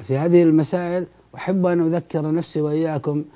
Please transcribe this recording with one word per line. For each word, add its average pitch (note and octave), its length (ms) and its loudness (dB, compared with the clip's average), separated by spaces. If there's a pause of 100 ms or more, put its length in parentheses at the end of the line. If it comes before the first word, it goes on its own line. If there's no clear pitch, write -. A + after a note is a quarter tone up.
في C3 120 -2
هذه F3 240 6
المسائل، F3 640 2 (280)
أحب F#3 320 -2
أن E3+ 280 2
أذكر D#3 400 -4
نفسي E3 260 -4
وإياكم D3+ 640 -2 (120)